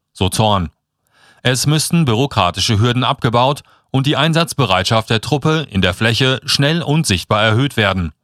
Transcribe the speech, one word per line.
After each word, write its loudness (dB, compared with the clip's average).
so -2
Zorn. 0
„Es -2
müssten 0
bürokratische 0
Hürden 0
abgebaut 0
und -2
die 0
Einsatzbereitschaft 0
der 0
Truppe -2
in -2
der 2
Fläche 0
schnell 0
und -2
sichtbar 0
erhöht 2
werden.“ 0